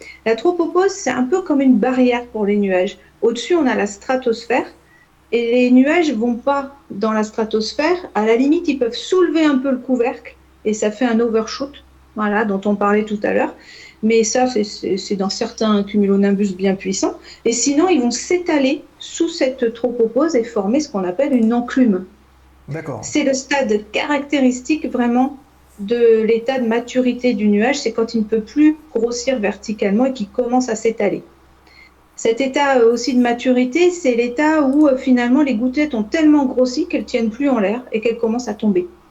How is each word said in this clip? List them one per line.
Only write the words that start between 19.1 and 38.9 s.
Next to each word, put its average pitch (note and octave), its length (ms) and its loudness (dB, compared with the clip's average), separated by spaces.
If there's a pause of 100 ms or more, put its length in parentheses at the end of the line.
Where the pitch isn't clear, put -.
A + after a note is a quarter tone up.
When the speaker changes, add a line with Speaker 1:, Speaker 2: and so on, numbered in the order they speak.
Speaker 1:
cette B3+ 440 -2
tropopause B3 640 0
et A3+ 80 0
former A3 360 -2
ce - 100 -6
qu'on F#3+ 140 -4
appelle C4+ 300 -2
une A3+ 200 2
enclume. A#3+ 500 0 (640)
Speaker 2:
D'accord. C#3+ 340 -8
Speaker 1:
C'est D4 220 -2
le C4+ 80 2
stade A3 600 0
caractéristique C#4+ 920 -2
vraiment B3 520 0 (400)
de A3+ 440 4
l'état A3+ 360 0
de A#3+ 80 -2
maturité B3 680 0
du G#3 140 0
nuage, A3 320 2
c'est A3+ 120 -4
quand A3+ 220 -4
il A3+ 60 0
ne G#3+ 40 0
peut A3 160 -2
plus D4+ 360 2 (180)
grossir A#3+ 440 -2
verticalement G#3 680 -2
et C4 60 0
qu'il G#3 160 -6
commence B3 400 0
à A3 60 -2
s'étaler. G#3 480 -2 (960)
Cet A3+ 240 -2
état, C4+ 380 0
euh, A#3 140 6
aussi B3 220 -2
de B3 60 4
maturité, B3+ 680 2
c'est B3+ 240 0
l'état D4+ 480 0
où, C#4+ 260 4
euh, B3+ 80 4
finalement B3+ 460 2
les C4+ 120 0
gouttelettes B3+ 400 -2
ont G#3+ 80 -2
tellement D4+ 440 2
grossi B3+ 400 0
qu'elles A3+ 180 -4
tiennent A3+ 260 -2
plus C#4+ 200 -2
en A#3+ 80 0
l'air G#3+ 240 -2 (100)
et A3 80 -2
qu'elles A#3 160 -2
commencent A#3 320 -4
à G#3 60 -6
tomber. F#3 340 0 (220)